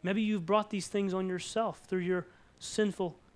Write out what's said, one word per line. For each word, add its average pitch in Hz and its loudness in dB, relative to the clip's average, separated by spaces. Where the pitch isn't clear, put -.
Maybe 196 0
you've 214 2
brought 208 2
these 196 -4
things 196 0
on 190 0
yourself 185 -2
through 185 0
your 180 0
sinful 190 0